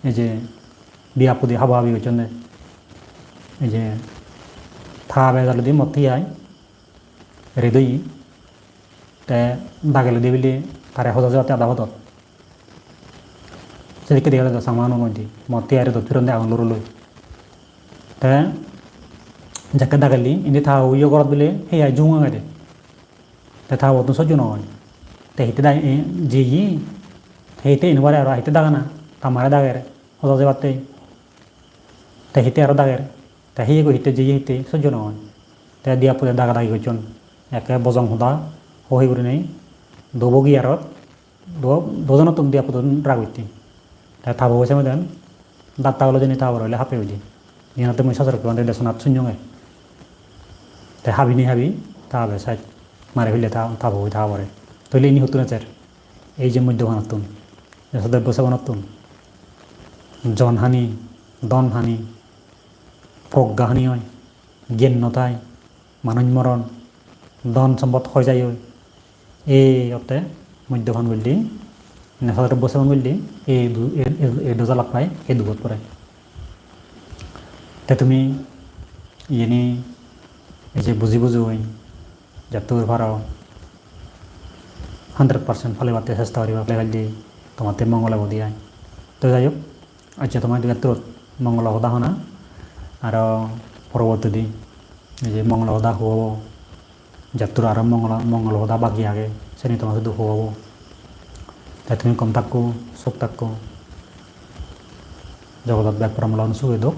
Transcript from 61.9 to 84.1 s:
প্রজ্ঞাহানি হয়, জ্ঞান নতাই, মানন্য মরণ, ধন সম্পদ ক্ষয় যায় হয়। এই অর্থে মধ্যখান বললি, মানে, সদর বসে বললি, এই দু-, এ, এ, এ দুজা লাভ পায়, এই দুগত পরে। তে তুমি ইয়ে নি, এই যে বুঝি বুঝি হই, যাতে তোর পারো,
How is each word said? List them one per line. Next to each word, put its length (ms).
প্রজ্ঞাহানি 560
হয়, 140
জ্ঞান 220
নতাই, 380
মানন্য 280
মরণ, 300
ধন 220
সম্পদ 260
ক্ষয় 220
যায় 220
হয়। 100
এই 460
অর্থে 240
মধ্যখান 380
বললি, 260
মানে, 140
সদর 200
বসে 240
বললি, 340
এই 220
দু-, 260
এ, 100
এ, 20
এ 40
দুজা 200
লাভ 180
পায়, 140
এই 60
দুগত 280
পরে। 140
তে 80
তুমি 240
ইয়ে 160
নি, 160
এই 80
যে 120
বুঝি 240
বুঝি 200
হই, 200
যাতে 180
তোর 180
পারো, 240